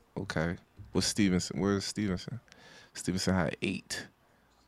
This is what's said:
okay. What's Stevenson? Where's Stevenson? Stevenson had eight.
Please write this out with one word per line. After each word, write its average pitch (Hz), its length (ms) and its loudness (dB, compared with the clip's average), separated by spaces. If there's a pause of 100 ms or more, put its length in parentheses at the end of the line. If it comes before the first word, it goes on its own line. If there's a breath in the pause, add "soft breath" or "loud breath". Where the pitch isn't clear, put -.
(180)
okay. 90 380 -2 (360)
What's 95 140 2
Stevenson? 90 540 2
Where's 98 240 2
Stevenson? 101 560 -4 (520 soft breath)
Stevenson 92 420 0
had 87 280 2
eight. - 440 -4 (600)